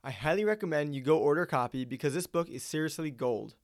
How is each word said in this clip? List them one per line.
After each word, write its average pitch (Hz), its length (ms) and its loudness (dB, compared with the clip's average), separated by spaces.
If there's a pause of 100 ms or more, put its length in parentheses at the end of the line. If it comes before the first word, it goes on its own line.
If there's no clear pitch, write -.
I 135 80 -6
highly 170 320 0
recommend 165 500 0
you 135 60 -4
go 151 180 4
order 147 240 4
a 165 60 -2
copy 127 360 0
because 131 300 -2
this 180 140 -2
book 170 200 0
is 123 140 -10
seriously 156 480 -4
gold. 113 520 -2